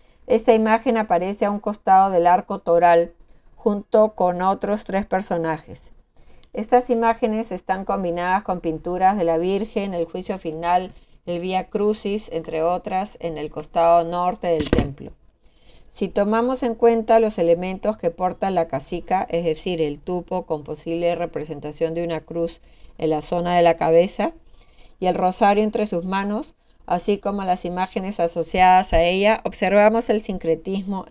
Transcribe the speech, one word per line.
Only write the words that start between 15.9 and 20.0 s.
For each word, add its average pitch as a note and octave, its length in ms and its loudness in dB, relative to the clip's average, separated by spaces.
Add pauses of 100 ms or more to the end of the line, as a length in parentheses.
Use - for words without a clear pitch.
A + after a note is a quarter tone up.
Si F#3+ 180 -6
tomamos A3+ 520 0
en A#3 140 -2
cuenta A3+ 460 4
los G#3+ 160 -2
elementos F#3 580 0
que E3+ 160 -4
porta F#3 400 -4
la E3+ 160 -2
cacica, E3+ 640 -4
es E3+ 160 -2
decir, E3 360 -4
el D3 160 -2
tupo F3+ 480 -6